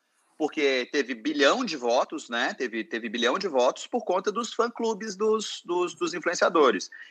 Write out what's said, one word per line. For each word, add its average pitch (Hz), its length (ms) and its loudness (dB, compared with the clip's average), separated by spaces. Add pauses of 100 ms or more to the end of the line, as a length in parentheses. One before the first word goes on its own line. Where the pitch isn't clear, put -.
(380)
porque 139 540 0
teve 131 240 0
bilhão 147 500 2
de 165 100 -6
votos, 127 540 0
né? 123 240 -2
Teve, 113 300 -4
teve 113 260 -6
bilhão 117 300 0
de 196 80 -4
votos 131 400 2
por - 180 -6
conta 185 260 0
dos 220 220 -6
fã-clubes 220 640 -2
dos, 214 500 -2
dos, 175 300 -2
dos 170 180 -4
influenciadores. 170 760 2 (200)